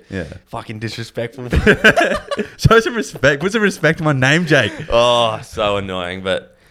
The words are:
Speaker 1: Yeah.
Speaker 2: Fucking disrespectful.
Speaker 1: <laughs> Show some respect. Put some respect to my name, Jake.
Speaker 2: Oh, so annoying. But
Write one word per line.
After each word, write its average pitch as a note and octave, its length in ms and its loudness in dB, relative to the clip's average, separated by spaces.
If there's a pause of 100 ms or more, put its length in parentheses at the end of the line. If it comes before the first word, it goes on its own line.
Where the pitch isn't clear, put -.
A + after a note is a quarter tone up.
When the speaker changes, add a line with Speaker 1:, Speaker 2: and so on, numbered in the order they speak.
(100)
Speaker 1:
Yeah. F#2 140 -6 (220)
Speaker 2:
Fucking A2+ 320 -12
disrespectful. A#2 720 -8
Speaker 1:
<laughs> - 1080 2
Show A3+ 240 6
some A#3+ 140 -4
respect. D3 480 -2
Put G3 100 -2
some A3 100 0
respect E3 360 0
to E3 60 -6
my D3+ 80 2
name, C#3+ 340 2
Jake. C3+ 260 2 (180)
Speaker 2:
Oh, A#2 520 2
so G#2 340 -2
annoying. F#2 460 -6
But - 340 -4 (140)